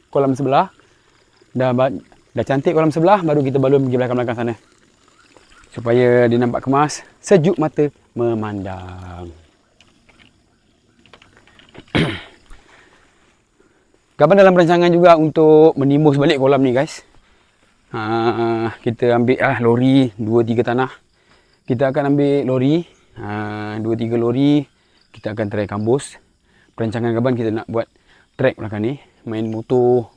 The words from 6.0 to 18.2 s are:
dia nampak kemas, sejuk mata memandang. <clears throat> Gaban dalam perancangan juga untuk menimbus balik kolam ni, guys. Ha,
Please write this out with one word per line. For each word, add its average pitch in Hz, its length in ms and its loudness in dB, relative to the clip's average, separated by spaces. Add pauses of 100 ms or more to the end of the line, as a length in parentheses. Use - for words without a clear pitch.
dia 120 80 2
nampak 123 320 -2
kemas, 143 320 -2 (160)
sejuk 185 400 2
mata 151 320 -2 (240)
memandang. 92 1200 -8 (2750)
<clears throat> - 240 -4 (1900)
Gaban 170 240 4
dalam 190 160 6
perancangan 175 400 4
juga 170 240 6
untuk 156 560 6
menimbus 139 400 2
balik 143 240 2
kolam 135 240 2
ni, 127 80 2
guys. 139 320 -4 (880)
Ha, 113 880 -2